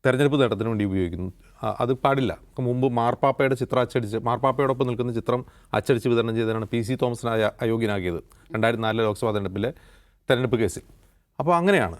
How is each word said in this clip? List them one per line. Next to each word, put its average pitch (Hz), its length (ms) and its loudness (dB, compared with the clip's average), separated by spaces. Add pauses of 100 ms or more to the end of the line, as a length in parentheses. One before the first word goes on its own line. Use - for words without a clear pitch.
തെരഞ്ഞെടുപ്പ് 135 360 4
നേട്ടത്തിന് 110 260 0
വേണ്ടി 107 160 -2
ഉപയോഗിക്കുന്നു. 92 480 -2 (300)
ആ, 107 180 -4
അത് 123 120 0
പാടില്ല. 131 460 0 (220)
മുമ്പ് 127 320 0
മാർപ്പാപ്പയുടെ 131 640 2
ചിത്രം 127 260 0
അച്ചടിച്ച്, 117 360 -2
മാർപ്പാപ്പയോടൊപ്പം 127 720 0
നിൽക്കുന്ന 123 260 -2
ചിത്രം 120 320 -2 (300)
അച്ചടിച്ച് 110 340 2
വിതരണം 117 260 2
ചെയ്തതിനാണ് 110 320 -2
പി 117 140 -2
സി 117 220 -4
തോമസിനെ 120 300 -2
അയ-, 110 200 2 (100)
അയോഗ്യനാക്കിയത് 104 600 -2 (320)
രണ്ടായിരത്തി 113 280 2
നാലിലെ 110 220 0
ലോക്സഭാ 107 260 0
തെരഞ്ഞെടുപ്പിലെ 101 400 -2 (580)
തെരഞ്ഞെടുപ്പ് 127 280 2
കേസിൽ. 110 260 -2 (560)
അപ്പോൾ 165 180 2
അങ്ങനെയാണ്. 170 440 2